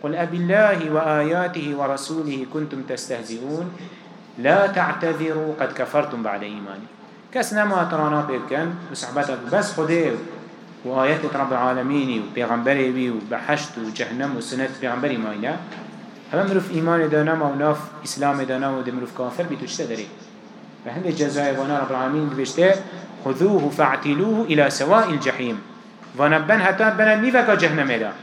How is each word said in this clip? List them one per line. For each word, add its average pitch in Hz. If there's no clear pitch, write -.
قل 151
أب 170
الله 175
وآياته 156
ورسوله 139
كنتم 147
تستهزئون 127
لا 165
تعتذروا 156
قد 131
كفرتم 123
بعد 101
إيمانكم. 104
كس 247
نما 202
ترانا 151
بيكن 139
وصحبتك 135
بس 190
خده 160
وآيات 139
رب 135
العالمين 127
وبيغمبره 123
بي 127
وبحشت 113
وجهنم 120
وسنة 127
بيغمبره 127
ماينة. 110
هم 196
مروف 190
إيمان 165
دانا 151
ما 156
وناف 147
إسلام 139
دانا 131
ودي 127
مروف 123
كافر 123
بي 147
توشت -
داري. 110
فهند 156
جزاء 143
وانا 139
رب 131
العالمين 139
بيشته 151
خذوه 147
فاعتلوه 147
إلى 151
سواء 190
الجحيم. 127
وانا 147
بن 185
حتى 196
بن 214
نيفك 240
جهنم 156
دا. 113